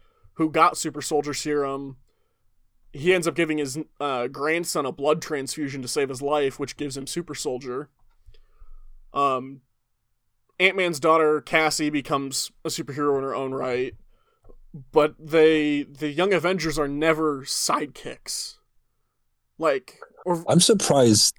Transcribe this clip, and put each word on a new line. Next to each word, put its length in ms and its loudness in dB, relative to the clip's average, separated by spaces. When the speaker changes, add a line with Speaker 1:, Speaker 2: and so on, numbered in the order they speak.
Speaker 1:
who 160 0
got 280 4
super 240 -6
soldier 320 -2
serum, 640 -4
he 200 2
ends 140 2
up 80 -2
giving 220 0
his, 200 -4
uh, 280 -2
grandson 580 -2
a 60 -2
blood 300 0
transfusion 600 -6
to 60 -8
save 220 0
his 120 -8
life, 380 0
which 180 -8
gives 180 -6
him 100 -10
super 300 -8
soldier. 540 -6
Um, 480 -2
Ant-Man's 400 2
daughter, 420 4
Cassie, 480 0
becomes 640 -4
a 60 -6
superhero 480 -2
in 60 -2
her 120 -4
own 180 -4
right, 420 -4
but 280 4
they, 640 4
the 260 -8
Young 240 0
Avengers 460 0
are 80 0
never 540 0
sidekicks. 1120 -6
Like, 420 -2
or 220 0
Speaker 2:
I'm 140 6
surprised 760 6